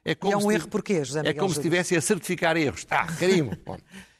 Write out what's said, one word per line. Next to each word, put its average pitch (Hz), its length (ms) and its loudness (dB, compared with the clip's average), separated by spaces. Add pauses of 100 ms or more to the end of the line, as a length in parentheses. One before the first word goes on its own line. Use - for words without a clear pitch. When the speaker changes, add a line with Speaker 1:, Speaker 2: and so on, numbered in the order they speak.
Speaker 1:
É 156 100 -2
como 190 200 0
Speaker 2:
E - 20 2
é - 20 0
um 208 120 2
Speaker 1:
se 214 40 4
Speaker 2:
erro 165 140 -2
porquê, 190 360 -2
José 139 180 -4
Speaker 1:
é - 20 -4
Speaker 2:
Miguel 147 160 0
Speaker 1:
como 190 100 2
se 156 60 0
Speaker 2:
Júdice? 151 120 -2
Speaker 1:
estivessem 175 300 2
a 156 40 4
certificar 175 540 0
erros. 143 360 0
Ah, 139 160 0
carimbo. 165 540 2
Speaker 2:
<laughs> - 40 -20
Speaker 1:
Bom, 90 100 -10
Speaker 2:
É - 40 -16 (400)